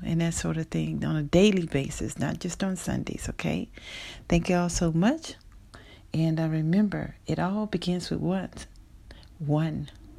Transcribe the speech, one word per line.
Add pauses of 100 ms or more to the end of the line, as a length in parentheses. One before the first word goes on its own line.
and
that
sort
of
thing
on
a
daily
basis,
not
just
on
Sundays,
okay? (600)
Thank
you
all
so
much. (800)
And,
uh,
remember, (100)
it
all
begins
with
what? (720)
One. (280)